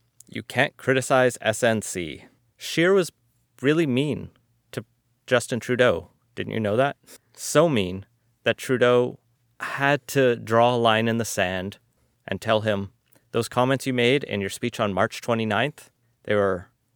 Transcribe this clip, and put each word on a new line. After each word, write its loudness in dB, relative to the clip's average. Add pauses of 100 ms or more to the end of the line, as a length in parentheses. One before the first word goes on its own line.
(280)
you -12
can't -2
criticize 2
S -2
N 2
C. -8 (340)
Scheer 0
was 0 (520)
really 2
mean -2 (420)
to -10 (420)
Justin 0
Trudeau. 0 (240)
Didn't -8
you -4
know 0
that? 0 (380)
So 2
mean -2 (400)
that 0
Trudeau 2 (420)
had -2
to 4
draw 4
a 0
line 4
in 0
the -2
sand -4 (500)
and -6
tell 0
him, -4 (400)
"Those -2
comments 0
you -4
made 2
in -6
your -6
speech -8
on -2
March -2
twenty-ninth, -2 (340)
they -2
were 0 (260)